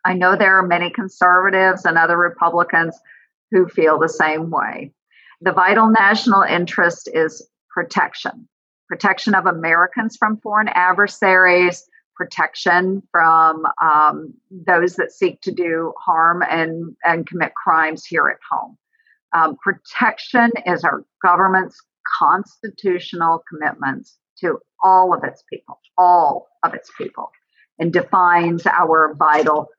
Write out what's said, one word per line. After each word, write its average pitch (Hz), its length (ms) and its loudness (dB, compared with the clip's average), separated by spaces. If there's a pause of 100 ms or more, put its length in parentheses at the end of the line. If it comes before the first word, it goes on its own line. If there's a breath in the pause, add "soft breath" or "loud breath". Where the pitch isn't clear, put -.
I 185 80 0
know 185 220 2
there 190 220 4
are 185 100 2
many 175 220 -2
conservatives 190 960 2
and 165 120 0
other 170 200 2
Republicans 170 800 0 (540 soft breath)
who 185 160 2
feel 156 300 2
the 160 100 0
same 156 440 -4
way. - 420 -8 (480 soft breath)
The 175 100 -2
vital 208 380 2
national 214 540 4
interest 175 680 -2
is 160 320 -4 (280)
protection, - 720 -6 (400)
protection 190 460 -2
of 180 140 0
Americans 170 680 -2
from 214 220 -2
foreign 214 320 -2
adversaries, 180 1200 2 (260 soft breath)
protection 180 880 -2 (100)
from, 160 540 2 (160)
um, 151 520 0 (180)
those 180 440 0
that 170 160 -6
seek - 300 -4
to 190 100 -8
do 165 460 -6
harm 170 520 0
and, 165 540 -6
and 165 240 -2
commit 170 280 -6
crimes 160 500 -2
here 151 240 -2
at - 80 -8 (120)
home. - 280 -10 (580)
Um, 160 260 0
protection 233 920 -2 (140)
is 170 200 -4
our - 180 -4 (180)
government's 185 600 0 (380)
constitutional 175 1300 -4
commitments 143 680 -10 (240)
to 160 180 -4 (240)
all 185 300 4
of - 100 -4
its - 280 -12
people, - 280 -18 (180)
all 180 500 2 (160)
of 226 100 -4
its - 240 -18
people, - 340 -12 (480)
and 165 120 -2
defines 175 760 0
our 160 500 2
vital 151 520 0 (120)